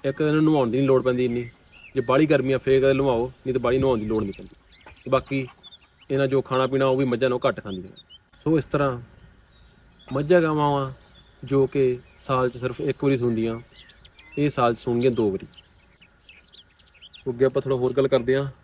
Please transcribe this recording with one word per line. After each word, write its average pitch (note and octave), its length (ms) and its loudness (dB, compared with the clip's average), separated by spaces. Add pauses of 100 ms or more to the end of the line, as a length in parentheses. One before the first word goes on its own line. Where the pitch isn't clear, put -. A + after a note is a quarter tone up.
ਇੱਕ C#3 180 -4
ਇਹਨੂੰ D#3 220 2
ਨਵਾਉਣ D3 260 4
ਦੀ A#2+ 80 -2
ਨਹੀਂ C#3 100 2
ਲੋੜ C3 160 4
ਪੈਂਦੀ B2+ 220 0
ਇੰਨੀ, A#2+ 240 -4 (460)
ਜੇ C3 60 0
ਬਾਹਲੀ C3+ 240 4
ਗਰਮੀ C3+ 280 2
ਆ B2+ 40 0
ਫੇਰ C3+ 240 2
ਕਦੇ C3+ 120 4
ਨਵਾਓ, B2+ 340 0
ਨਹੀਂ B2+ 260 -8
ਤਾਂ B2+ 80 -2
ਬਾਹਲੀ A#2+ 160 0
ਨਵਾਉਣ C3 220 0
ਦੀ G#2+ 60 -6
ਲੋੜ G#2+ 180 -2
ਨਹੀਂ G2 140 -6
ਪੈਂਦੀ। - 180 -20 (480)
ਤੇ B2+ 80 -6
ਬਾਕੀ C3 360 -4 (640)
ਇਹਨਾਂ C3+ 180 0
ਜੋ C3 140 0
ਖਾਣਾ C3 260 0
ਪੀਣਾ C3+ 180 0
ਉਹ C3 120 2
ਵੀ C#3 80 0
ਮੱਝਾਂ B2 240 0
ਨਾਲੋਂ B2 180 -2
ਘੱਟ G#2 160 -2
ਖਾਂਦੀਆਂ। F#2+ 280 -10 (520)
ਸੋ D#3 140 2
ਇਸ C#3 80 0
ਤਰ੍ਹਾਂ C#3 340 -2 (1080)
ਮੱਝਾਂ D3 340 2
ਗਾਵਾਂ D3+ 300 0
ਵਾਂ C3+ 200 -2 (520)
ਜੋ C3+ 240 2
ਕਿ B2+ 300 0 (240)
ਸਾਲ B2+ 280 -2
'ਚ B2 80 -10
ਸਿਰਫ B2 240 -8
ਇੱਕ C#3+ 220 -4
ਵਾਰੀ C#3 140 2
ਸੂੰਦੀਆਂ, A2+ 420 -2 (800)
ਇਹ D3 120 0
ਸਾਲ A#2+ 240 0
'ਚ - 60 -6
ਸੂਣਗੀਆਂ B2 320 0
ਦੋ A2+ 200 0
ਵਾਰੀ। F#2+ 160 -8 (1800)
ਸੋ C3+ 80 -6
ਅੱਗੇ A#2+ 140 2
ਆਪਾਂ C3 160 0
ਥੋੜ੍ਹਾ C3 160 -2
ਹੋਰ B2 160 0
ਗੱਲ C3+ 140 2
ਕਰਦੇ C3 280 2
ਹਾਂ C#3 100 -2 (180)